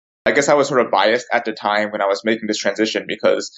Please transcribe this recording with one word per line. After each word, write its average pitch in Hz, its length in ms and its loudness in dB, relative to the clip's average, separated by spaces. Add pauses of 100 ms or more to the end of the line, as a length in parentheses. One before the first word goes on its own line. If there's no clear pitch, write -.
(260)
I 113 60 2
guess 143 180 2
I 151 60 6
was 139 120 2
sort 135 140 2
of 110 100 0
biased 107 400 2
at - 140 0
the 107 80 -6
time 104 380 -2
when 104 100 -6
I 98 60 0
was 98 180 0
making 110 220 -2
this 104 100 -2
transition 104 500 -2
because - 500 -2